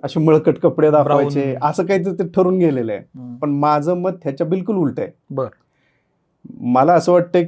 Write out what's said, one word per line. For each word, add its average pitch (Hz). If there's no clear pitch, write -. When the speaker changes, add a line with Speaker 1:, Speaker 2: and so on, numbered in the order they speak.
Speaker 1:
असे 160
मळकट 156
कपडे 156
दाखवायचे, 143
Speaker 2:
ब्राऊन. 135
Speaker 1:
असं 170
काहीतरी 190
ते 175
ठरून 185
गेलेलं 131
आहे. 101
Speaker 2:
हम्म. 123
Speaker 1:
पण 147
माझं 151
मत 180
ह्याच्या 151
बिलकुल 185
उलट 151
आहे. 92
Speaker 2:
बरं. 131
Speaker 1:
मला 131
असं 170
वाटतं 175